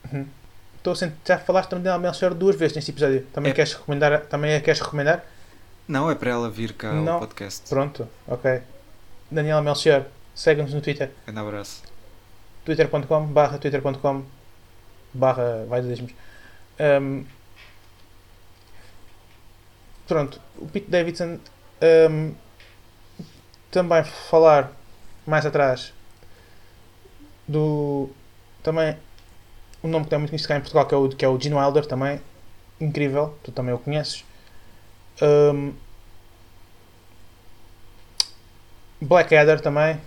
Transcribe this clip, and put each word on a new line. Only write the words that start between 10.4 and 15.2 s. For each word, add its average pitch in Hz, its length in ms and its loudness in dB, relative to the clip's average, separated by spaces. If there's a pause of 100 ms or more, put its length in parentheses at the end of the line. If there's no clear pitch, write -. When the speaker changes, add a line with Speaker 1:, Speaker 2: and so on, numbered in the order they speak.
Speaker 1:
no 147 80 -4
Twitter. 143 300 -4 (160)
Speaker 2:
Grande 110 140 -10
abraço. 104 420 -10 (840)
Speaker 1:
twitter 156 240 2
ponto 143 180 -2
com 156 200 0
barra, 143 320 2
twitter 139 240 -4
ponto 135 160 -2
com 135 240 -2 (920)
barra 123 540 0